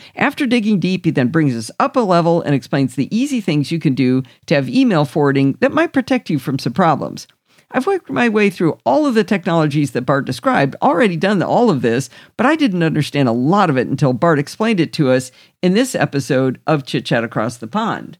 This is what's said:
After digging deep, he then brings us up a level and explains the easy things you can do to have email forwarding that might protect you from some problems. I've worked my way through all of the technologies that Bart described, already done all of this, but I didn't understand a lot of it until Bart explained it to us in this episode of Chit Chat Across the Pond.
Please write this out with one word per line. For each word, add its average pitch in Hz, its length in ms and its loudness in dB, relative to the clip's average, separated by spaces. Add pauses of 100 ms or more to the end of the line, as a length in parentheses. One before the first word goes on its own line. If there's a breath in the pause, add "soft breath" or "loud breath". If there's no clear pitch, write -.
(160 loud breath)
After 285 300 -2
digging 214 340 0
deep, 180 240 -2
he 170 60 0
then 127 180 0
brings 151 260 0
us 117 240 -8
up 277 160 -2
a 262 60 0
level 170 400 2
and 143 140 0
explains 135 400 -2
the - 200 -4
easy 254 280 -2
things 147 280 -2
you 165 80 -2
can 151 160 0
do 131 280 2 (240 soft breath)
to - 80 0
have 139 120 2
email 160 380 2
forwarding 139 560 2
that 269 140 2
might 320 180 0
protect - 380 -2
you 156 80 0
from 139 200 -4
some 123 140 -4
problems. 143 540 0 (440 soft breath)
I've 262 160 -2
worked 392 220 -2
my 254 180 0
way 208 220 2
through 175 380 -2
all 277 180 2
of 277 80 0
the 214 120 2
technologies 160 640 0
that 123 160 -4
Bart 139 180 2
described, 139 560 0
already 226 360 2
done 190 260 0
all 180 260 2
of 139 140 0
this, 120 260 0 (300 loud breath)
but 220 80 2
I 311 100 2
didn't 202 260 0
understand 147 460 0
a 113 40 0
lot 170 360 2
of 135 80 0
it 113 120 0
until 135 260 0
Bart 156 240 2
explained 214 420 -2
it 147 140 -4
to 139 160 0
us 127 200 0 (300 soft breath)
in 180 140 2
this 254 200 0
episode 131 720 -2
of 147 200 -2
Chit 123 180 -4
Chat 120 180 0
Across 117 360 -6
the 117 80 -12
Pond. 131 540 -6